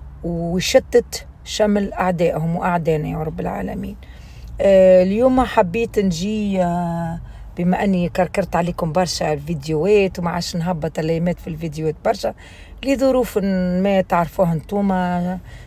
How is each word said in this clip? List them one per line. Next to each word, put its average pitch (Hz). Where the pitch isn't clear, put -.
ويشتت 170
شمل 208
أعدائهم 165
وأعدائنا 160
يا 160
رب 156
العالمين. 196
آه، 185
اليوم 247
حبيت 220
نجي، 196
آه، 170
بما 180
أني 180
كركرت 180
عليكم 175
برشا 175
الفيديوهات 156
وما 170
عادش 175
نهبط 165
الأيامات 165
في -
الفيديوهات 156
برشا 220
لظروف 254
ما 185
تعرفوها 170
انتوما، 180